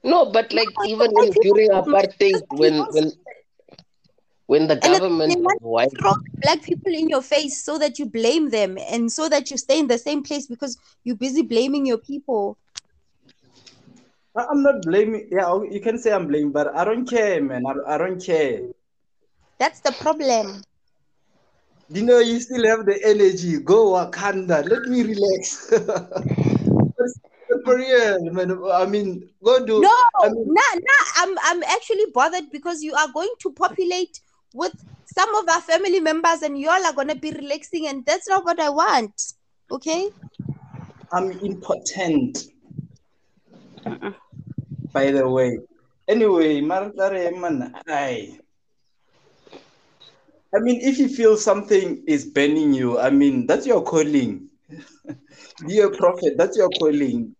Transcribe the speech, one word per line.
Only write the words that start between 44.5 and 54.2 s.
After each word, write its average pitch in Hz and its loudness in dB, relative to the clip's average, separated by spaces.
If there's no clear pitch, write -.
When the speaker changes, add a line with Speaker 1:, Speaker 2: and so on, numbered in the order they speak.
Speaker 3:
By 139 2
the 135 2
way. 127 0
Anyway, 175 4
Maratare, 190 -2
man, 147 -6
I, 131 -6
I 202 -4
mean, 240 -2
if 269 -2
you 269 0
feel 220 4
something 196 0
is 147 -2
burning 147 0
you, 123 0
I 127 2
mean, 139 2
that's 160 0
your 214 2
calling. 143 -2